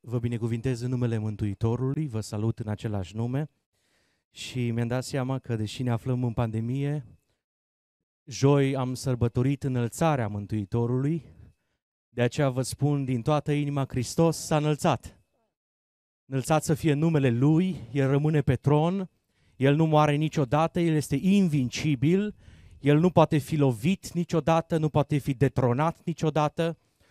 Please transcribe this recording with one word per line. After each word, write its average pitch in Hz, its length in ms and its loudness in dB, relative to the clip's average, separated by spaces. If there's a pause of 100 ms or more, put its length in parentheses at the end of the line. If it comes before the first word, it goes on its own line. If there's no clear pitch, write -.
Vă 120 180 -6
binecuvintez 117 640 -4
în 123 100 -4
numele 120 280 -2
Mântuitorului, 113 880 -4
vă 110 140 -6
salut 110 380 -4
în 107 100 -8
același 104 480 -6
nume 127 340 -4 (800)
și 120 400 -6
mi-am 117 160 -2
dat 123 180 -4
seama 131 340 -4
că, 117 180 -6
deși 107 260 -6
ne 123 80 -2
aflăm 123 340 -2
în 120 80 -2
pandemie, 123 760 -4 (1160)
joi 139 520 2
am 127 180 -4
sărbătorit 123 680 -2
înălțarea 127 680 -2
Mântuitorului, 117 960 -4 (840)
de 120 140 -4
aceea 135 280 0
vă 127 120 -2
spun 139 420 -2
din 127 180 -2
toată 151 300 0
inima, 143 360 -2
Hristos 160 480 0
s-a - 200 -2
înălțat. 151 640 0 (1080)
Înălțat 135 380 0
să 165 100 2
fie 156 180 0
numele 143 380 2
Lui, 156 640 2
El 135 180 2
rămâne 151 300 2
pe 131 160 2
tron, 165 540 0 (460)
El 135 180 4
nu 160 120 4
moare 151 280 4
niciodată, 156 680 0
El 170 140 2
este 139 260 0
invincibil, 165 1120 2 (460)
El 143 180 4
nu 175 120 4
poate 160 280 4
fi 147 180 -2
lovit 139 560 0
niciodată, 165 640 0
nu 156 120 0
poate 151 280 0
fi 139 180 -2
detronat 131 720 0
niciodată 156 720 -2 (320)